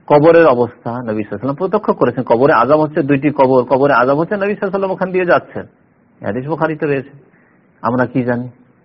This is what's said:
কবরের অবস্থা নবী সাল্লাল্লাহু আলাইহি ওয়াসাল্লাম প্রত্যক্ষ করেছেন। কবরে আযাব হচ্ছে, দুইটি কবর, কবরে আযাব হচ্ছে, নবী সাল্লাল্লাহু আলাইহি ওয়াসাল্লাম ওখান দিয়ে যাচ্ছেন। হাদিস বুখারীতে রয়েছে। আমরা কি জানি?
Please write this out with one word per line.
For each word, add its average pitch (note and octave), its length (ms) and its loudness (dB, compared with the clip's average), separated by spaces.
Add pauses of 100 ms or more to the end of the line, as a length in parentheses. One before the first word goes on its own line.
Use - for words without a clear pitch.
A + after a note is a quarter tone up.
কবরের D#3+ 400 6
অবস্থা B2 160 2
নবী A2+ 100 -4
সাল্লাল্লাহু A#2+ 360 -10
আলাইহি G#2+ 120 -4
ওয়াসাল্লাম G#2+ 360 -8
প্রত্যক্ষ F#3+ 340 -2
করেছেন। B2 340 -2
কবরে C3 280 4
আযাব C3 280 2
হচ্ছে, D3+ 220 -2
দুইটি C#3 280 0
কবর, C3 340 2
কবরে C#3 280 2
আযাব B2+ 260 2
হচ্ছে, E3+ 180 -2
নবী G3+ 180 -4
সাল্লাল্লাহু - 0 -
আলাইহি - 80 -8
ওয়াসাল্লাম G3 280 -4
ওখান F#3 220 -6
দিয়ে F#3 120 -2
যাচ্ছেন। C#3 380 0 (640)
হাদিস A#2+ 200 -6
বুখারীতে D#3 400 -4
রয়েছে। C#3 240 -4 (720)
আমরা B2 240 -2
কি B2 160 -4
জানি? B2 260 -4 (360)